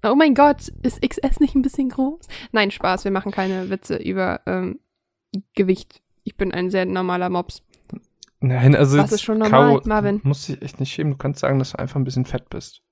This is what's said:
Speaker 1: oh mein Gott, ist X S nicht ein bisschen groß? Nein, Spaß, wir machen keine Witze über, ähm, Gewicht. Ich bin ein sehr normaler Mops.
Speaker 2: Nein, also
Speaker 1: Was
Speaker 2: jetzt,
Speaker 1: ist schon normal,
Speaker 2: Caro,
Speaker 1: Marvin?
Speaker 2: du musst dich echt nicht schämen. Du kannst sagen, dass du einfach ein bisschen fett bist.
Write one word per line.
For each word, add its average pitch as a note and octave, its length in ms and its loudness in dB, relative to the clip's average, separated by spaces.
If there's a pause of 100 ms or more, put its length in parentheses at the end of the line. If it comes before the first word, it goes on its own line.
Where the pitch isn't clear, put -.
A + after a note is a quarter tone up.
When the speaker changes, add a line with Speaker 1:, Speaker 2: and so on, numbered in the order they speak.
Speaker 1:
oh A#3 120 4
mein D4+ 180 6
Gott, C#4+ 380 4 (100)
ist - 220 -4
X - 140 -4
S - 200 0
nicht C#4+ 160 2
ein C4+ 80 2
bisschen C4+ 280 -2
groß? C#4 360 -4 (240)
Nein, G#3 220 0
Spaß, F#3 320 -2
wir G3 80 -2
machen F#3+ 180 -4
keine F#3+ 400 -4
Witze - 280 -6
über, F#3 480 -4
ähm, F#3 340 -6 (760)
Gewicht. - 480 -2 (220)
Ich - 120 -12
bin F#3+ 160 -4
ein F3+ 180 -4
sehr F#3+ 160 0
normaler F3+ 440 -2
Mops. F3 320 -6 (840)
Speaker 2:
Nein, B2+ 300 6
also C#3+ 240 4
Speaker 1:
Was D3 140 6
Speaker 2:
jetzt, - 80 -
Speaker 1:
ist - 20 -8
schon A3 160 -2
normal, D3 380 6
Speaker 2:
Caro, - 80 0
Speaker 1:
Marvin? - 360 0
Speaker 2:
du - 60 -2
musst C#3 220 -2
dich C#3+ 140 -10
echt - 180 -12
nicht C3+ 120 -6
schämen. D3+ 200 -4
Du C3+ 60 -6
kannst C#3 200 -4
sagen, C3+ 220 0
dass C3 120 -4
du - 60 -12
einfach C#3 160 -8
ein C#3 80 0
bisschen B2+ 220 -2
fett - 260 -8
bist. - 420 -14